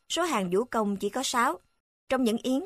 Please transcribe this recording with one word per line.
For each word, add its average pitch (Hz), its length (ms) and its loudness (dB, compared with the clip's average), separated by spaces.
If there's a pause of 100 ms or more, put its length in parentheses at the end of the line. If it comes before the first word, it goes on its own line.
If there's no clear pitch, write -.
số 330 140 -2
hàng 226 280 0
vũ 196 140 2
công 208 320 0
chỉ 202 140 -4
có 254 120 -2
sáu. 262 360 0 (500)
Trong 262 160 2
những 226 180 2
yến 262 240 0